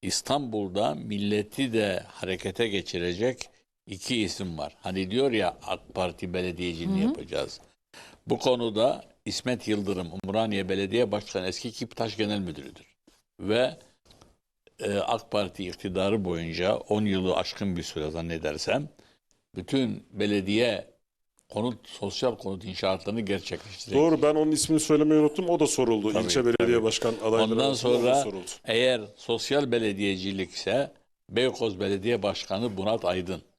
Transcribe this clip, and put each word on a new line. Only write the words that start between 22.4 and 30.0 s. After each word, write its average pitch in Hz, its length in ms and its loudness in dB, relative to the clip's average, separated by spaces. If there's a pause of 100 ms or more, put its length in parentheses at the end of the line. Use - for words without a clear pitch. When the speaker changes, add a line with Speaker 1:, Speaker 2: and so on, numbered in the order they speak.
Speaker 1:
inşaatlarını 95 560 -2
gerçekleştirecek. 95 800 -6
Speaker 3:
Doğru, 160 220 4
ben 147 120 6
onun 156 180 2
ismini 156 280 2
söylemeyi 151 400 6
unuttum. 151 280 2
O 170 120 2
da 151 60 6
soruldu. 110 460 2
Speaker 1:
Tabii, 92 120 2
Speaker 3:
İlçe 120 200 2
belediye 117 320 4
Speaker 1:
tabii. 113 80 4
Speaker 3:
başkan 110 300 0 (100)
adayları 110 280 4
Speaker 1:
Ondan 117 160 4
Speaker 3:
arasında 123 240 2
o - 20 6
da 123 60 4
Speaker 1:
sonra 123 220 6
Speaker 3:
soruldu. 196 220 -6 (200)
Speaker 1:
eğer 120 360 4 (160)
sosyal 131 560 0
belediyecilikse 101 1160 0 (400)